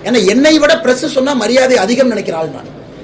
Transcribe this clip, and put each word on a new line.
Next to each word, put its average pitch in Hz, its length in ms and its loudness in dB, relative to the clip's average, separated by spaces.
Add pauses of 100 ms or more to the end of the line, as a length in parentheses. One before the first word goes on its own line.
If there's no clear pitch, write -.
ஏன்னா 214 240 0
என்னை 285 320 4
விட 294 200 2
பிரஸ் 247 260 -2
சொன்னா 277 280 -2
மரியாதை 247 440 2
அதிகம் 240 300 2
நினைக்கிற 196 300 -4
ஆள் 160 120 -4
நான். 135 160 -14 (380)